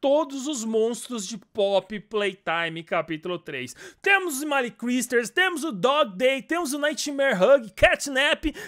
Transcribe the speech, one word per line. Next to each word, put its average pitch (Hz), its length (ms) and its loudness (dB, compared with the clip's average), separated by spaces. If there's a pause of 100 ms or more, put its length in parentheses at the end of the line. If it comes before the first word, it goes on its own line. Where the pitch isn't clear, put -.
todos 277 440 0
os 247 200 -6
monstros 220 600 -4
de 220 120 -10
Pop 202 600 -2
Playtime 170 840 -4
capítulo 165 560 -4
três. 135 360 -10 (280)
Temos 381 320 2
os 254 60 -6
Smiley 277 300 -2
Crystals, 247 600 -2
temos 359 340 0
o 320 80 -4
Dog 247 420 2
Day, 254 280 2
temos 320 320 -2
o 294 40 -4
Nightmare 285 560 0
Hug, 220 400 6
Catnap. 294 800 2 (140)